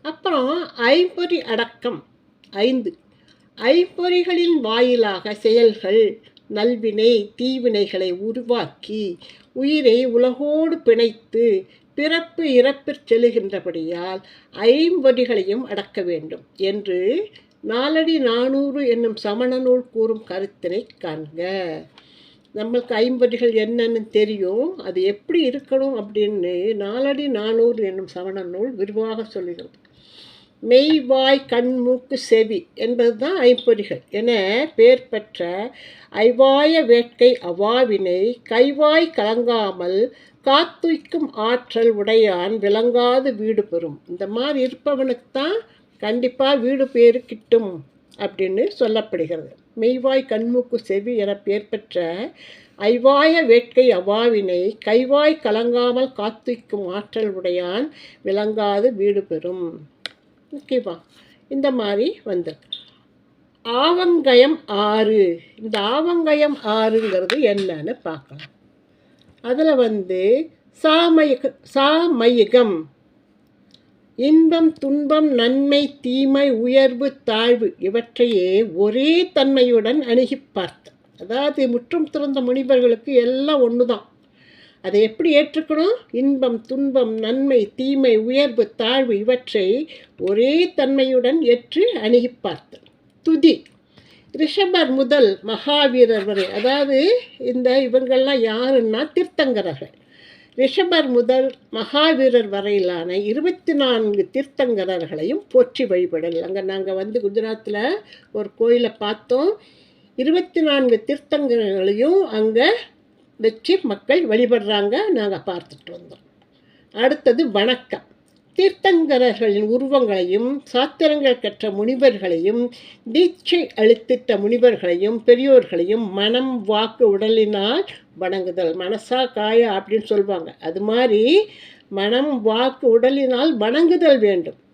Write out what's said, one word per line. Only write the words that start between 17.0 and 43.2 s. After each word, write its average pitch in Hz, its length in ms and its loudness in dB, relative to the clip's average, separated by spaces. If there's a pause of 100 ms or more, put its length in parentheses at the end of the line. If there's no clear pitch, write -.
நாலடி 302 560 -2
நானூறு 262 600 -2 (120)
என்னும் 233 320 -2
சமண 247 400 -4
நூல் 247 180 2 (100)
கூறும் 220 360 -4
கருத்தினை 190 520 -8 (220)
காண்க. 156 380 -12 (1120)
நம்மளுக்கு 233 480 -4
ஐம்பொறிகள் 240 500 0 (120)
என்னன்னு 233 360 -2 (160)
தெரியும், 208 480 -2 (220)
அது 180 140 -4 (120)
எப்படி - 360 -2
இருக்கணும் 269 520 -4
அப்படின்னு 202 540 -4 (260)
நாலடி 262 460 -4 (120)
நானூறு 226 420 0 (100)
என்னும் 185 240 -12
சமண 190 220 -8 (180)
நூல் 240 260 -6
விரிவாக 220 380 -6 (160)
சொல்லுகிறது. 175 420 -12 (840)
மெய், 277 440 4
வாய், 262 400 2
கண், 247 300 0
மூக்கு, 247 400 -2
செவி 220 420 2 (160)
என்பது 233 420 0
தான் 302 280 -2
ஐம்பொறிகள் 240 580 2 (140)
என 226 120 0 (460)
பெயர் 247 340 6
பெற்ற 208 380 -8 (800)
ஐவாய 277 600 4
வேட்கை 240 460 4 (180)
அவாவினை 196 720 0 (300)
கைவாய் 302 680 2
கலங்காமல் 208 840 -2 (460)
காத்துய்க்கும் 311 840 -2 (200)
ஆற்றல் 233 520 0
உடையான் 202 540 2 (100)
விளங்காது 240 720 2